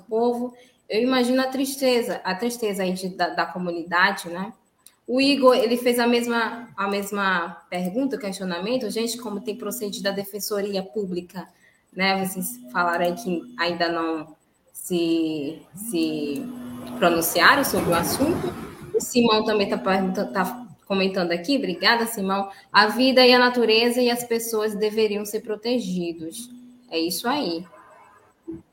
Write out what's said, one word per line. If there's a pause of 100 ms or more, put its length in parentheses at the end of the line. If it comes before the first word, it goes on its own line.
povo." (340)
Eu
imagino
a
tristeza,
a
tristeza
aí
de,
da,
da
comunidade,
né? (540)
O
Igor,
ele
fez
a
mesma,
a
mesma
pergunta,
questionamento.
"Gente,
como
tem
procedido
a
Defensoria
Pública?", (440)
né?
Vocês (120)
falaram
aí
que
ainda
não (380)
se, (140)
se (560)
pronunciaram
sobre
o
assunto. (400)
O
Simão
também
tá
pergunta-,
tá (260)
comentando
aqui,
obrigada,
Simão. (200)
"A
vida
e
a
natureza
e
as
pessoas
deveriam
ser
protegidos." (400)
É
isso
aí. (1080)